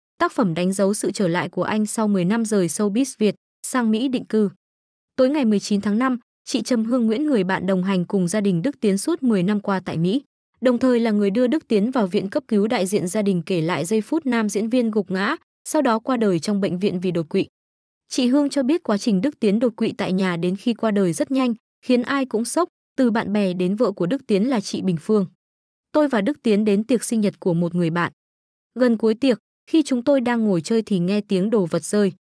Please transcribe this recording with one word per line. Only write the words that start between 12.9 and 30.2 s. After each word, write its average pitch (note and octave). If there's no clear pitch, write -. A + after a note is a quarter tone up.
gia G#3+
đình F#3+
kể F#3
lại D#3
giây A3
phút D4+
nam A3+
diễn G#3
viên A#3
gục G#3
ngã, G3+
sau D#4
đó A#3
qua B3+
đời G3+
trong G3+
bệnh F3+
viện F#3
vì F#3
đột E3+
quỵ. -
Chị B3+
Hương C#4
cho C#4
biết D4
quá G3+
trình G3
Đức C#4+
Tiến G#3
đột A#3
quỵ A3
tại F#3+
nhà F#3
đến F3+
khi A#3
qua A3
đời G3
rất C#4
nhanh, C4
khiến B3
ai C4+
cũng A3+
sốc, E4+
từ B3+
bạn G#3
bè G3+
đến F#3
vợ G#3+
của F3+
Đức C4+
Tiến G#3
là B3+
chị -
Bình F#3
Phương. G#3+
"Tôi D4+
và A#3
Đức B3+
Tiến G#3+
đến G#3
tiệc A#3+
sinh A3
nhật G3
của F3+
một E3+
người F3
bạn. E3
Gần A#3+
cuối A3
tiệc, A#3+
khi D#4+
chúng B3
tôi C#4